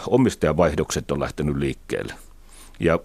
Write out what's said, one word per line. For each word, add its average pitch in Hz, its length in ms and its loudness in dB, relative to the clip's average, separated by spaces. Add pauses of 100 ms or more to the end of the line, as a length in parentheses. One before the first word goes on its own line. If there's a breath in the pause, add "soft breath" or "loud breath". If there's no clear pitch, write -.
omistajavaihdokset 80 1040 2
on 71 80 -2
lähtenyt 71 380 -2
liikkeelle. 65 560 -6 (640 soft breath)
Ja 85 260 2